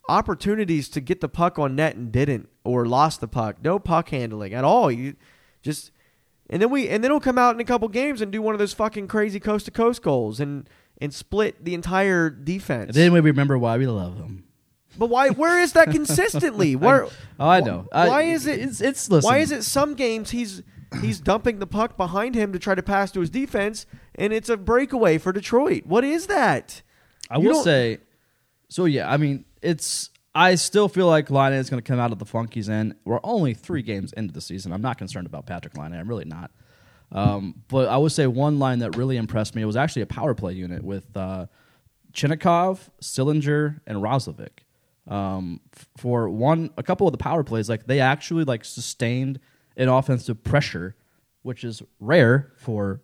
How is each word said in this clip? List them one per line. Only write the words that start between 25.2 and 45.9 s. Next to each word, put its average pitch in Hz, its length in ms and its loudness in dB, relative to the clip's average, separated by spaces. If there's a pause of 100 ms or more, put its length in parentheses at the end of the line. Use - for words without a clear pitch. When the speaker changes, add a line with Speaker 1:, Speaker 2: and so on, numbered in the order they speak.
Speaker 1:
Detroit? 233 520 0
What 220 200 2
is 330 240 -2
that? 233 520 0 (480)
Speaker 2:
I 120 100 -4
Speaker 1:
You 185 100 4
Speaker 2:
will 311 80 6
Speaker 1:
don't 285 80 2
Speaker 2:
say, 127 340 2 (720)
so 180 160 0
yeah, 113 260 2
I 147 60 2
mean, 139 260 0 (160)
it's, - 480 -4 (260)
I 180 200 6
still 202 340 2
feel 180 200 2
like 156 220 4
Laine 135 240 4
is 131 140 -2
gonna 123 140 -4
come 123 160 -2
out 120 140 0
of 98 60 -8
the 104 60 -10
funk 113 300 -6
he's 104 160 -6
in. 107 240 -2 (100)
We're 113 180 -2
only 185 300 0
three 143 300 -6
games 101 320 -8
into 101 180 -8
the 76 80 -12
season. 92 320 -10
I'm 98 80 -6
not 117 160 -4
concerned 92 300 -10
about 73 200 -14
Patrik 87 300 -14
Laine. 78 160 -12
I'm 87 160 -10
really 110 160 -6
not. 82 280 -14 (600)
Um, 101 560 -4
but 127 200 2
I 123 100 2
would 151 140 2
say 143 160 2
one 143 300 0
line 127 200 0
that 110 180 -2
really 127 220 -2
impressed 110 380 -4
me 110 100 -4
was 107 100 -2
actually 139 260 -2
a 95 40 -4
power 127 280 -4
play 92 200 -6
unit 87 300 -8
with, 98 320 -10
uh, 95 300 -8 (680)
Chinakhov, 170 640 2 (240)
Sillinger, 147 840 0
and 107 120 -6
Roslovic. 107 600 -4 (480)
Um, 95 520 -6 (160)
f-, - 100 -20 (100)